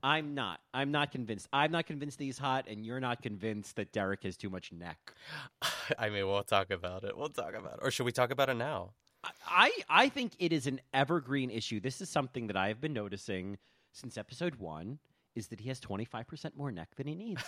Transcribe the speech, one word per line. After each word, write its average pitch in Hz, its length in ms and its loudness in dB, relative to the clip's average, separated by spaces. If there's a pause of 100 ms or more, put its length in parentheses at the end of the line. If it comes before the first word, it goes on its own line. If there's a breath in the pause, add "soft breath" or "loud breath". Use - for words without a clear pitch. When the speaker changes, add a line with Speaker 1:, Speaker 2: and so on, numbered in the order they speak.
Speaker 1:
I'm 147 320 2
not. 101 260 -4 (140)
I'm 139 160 0
not 147 220 2
convinced. 113 400 -6
I'm 147 180 4
not 165 160 0
convinced 147 320 -6
that 147 60 -6
he's 131 140 -4
hot, 135 300 0
and 107 160 -8
you're 123 160 -4
not 123 220 -2
convinced 107 540 -4
that 104 160 -2
Derek 98 320 2
has 95 120 -4
too 101 140 -6
much 92 220 -8
neck. 85 260 -10 (540 loud breath)
Speaker 2:
<laughs> - 460 -2
I 110 120 0
mean, 101 160 2
we'll 101 160 4
talk 98 280 6
about 92 340 -2
it. 101 120 -4
We'll 143 120 -2
talk - 260 -6
about 98 200 -8
it. - 80 -10
Or 135 80 2
should 123 160 2
we 120 60 2
talk 123 180 4
about 131 180 4
it 131 60 4
now? 117 360 -2 (340)
Speaker 1:
I, - 60 -8 (180)
I, 202 240 8 (320)
I 277 40 8
think 254 300 -2
it 170 140 4
is 139 140 2
an 135 140 0 (120)
evergreen 135 580 4
issue. 110 300 -2
This 127 200 -4
is 185 100 -6
something 127 380 0
that 98 80 -2
I've 104 240 2
been 156 120 -2
noticing 101 680 -4 (340 soft breath)
since - 260 -12
episode 156 380 -4
one, 92 420 -8 (360)
is 120 140 -6
that 107 120 -12
he 113 80 -8
has 131 120 -6
twenty-five 110 460 -6
percent - 300 -10
more 143 160 -4
neck 82 240 -8
than 139 100 -6
he 151 80 -4
needs. 190 340 -6